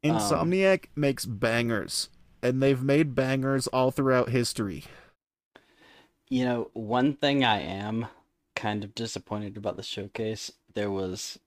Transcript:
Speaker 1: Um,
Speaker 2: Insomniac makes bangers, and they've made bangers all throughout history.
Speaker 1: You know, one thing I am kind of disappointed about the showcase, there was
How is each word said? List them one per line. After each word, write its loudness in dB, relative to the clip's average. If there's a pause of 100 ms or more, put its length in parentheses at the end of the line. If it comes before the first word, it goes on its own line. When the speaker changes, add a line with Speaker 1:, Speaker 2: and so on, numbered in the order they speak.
Speaker 1:
Um, 4
Speaker 2:
Insomniac 2 (100)
makes 0
bangers, -2 (320)
and 2
they've 4
made 2
bangers 0
all 2
throughout 2
history. -2 (1500)
Speaker 1:
You 0
know, -2
one 0
thing 2
I 2
am -6 (500)
kind -2
of -16
disappointed -8
about -6
the -12
showcase, -8 (220)
there -4
was -6